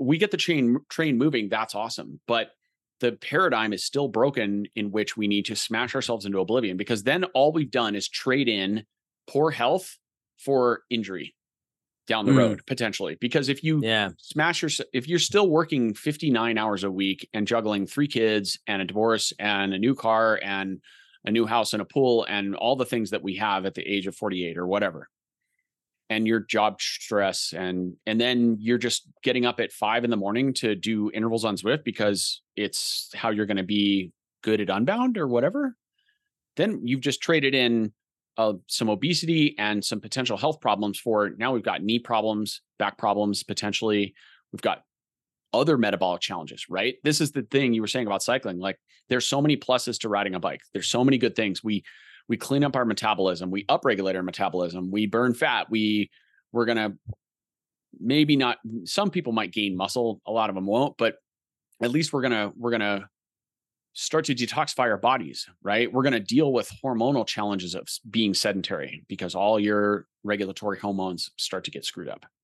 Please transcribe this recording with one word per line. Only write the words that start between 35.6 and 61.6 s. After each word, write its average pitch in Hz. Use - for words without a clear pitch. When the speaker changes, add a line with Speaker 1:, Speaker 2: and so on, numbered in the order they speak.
Speaker 1:
then 202
you've 127
just 135
traded 143
in, 117
uh, 107
some 113
obesity 156
and 104
some 104
potential 120
health 147
problems 101
for, 104
now 123
we've 110
got 87
knee 110
problems, 107
back 101
problems, 101
potentially. 104
We've -
got -
other 143
metabolic 95
challenges, 80
right? 107
This 151
is 151
the 135
thing 127
you 110
were 107
saying 123
about 101
cycling. 120
Like, 95
there's 123
so 139
many 147
pluses 123
to 113
riding 101
a 85
bike. 80
There's 95
so 120
many 135
good 113
things. 104
We, 107
we 117
clean 139
up 139
our 123
metabolism. 95
We 101
upregulate 98
our 92
metabolism. 90
We 107
burn 117
fat. 120
We, 107
we're 117
gonna 110
maybe 143
not, 123
some 202
people 151
might 107
gain 101
muscle. 110
A -
lot 110
of 95
them 95
won't, 127
but 113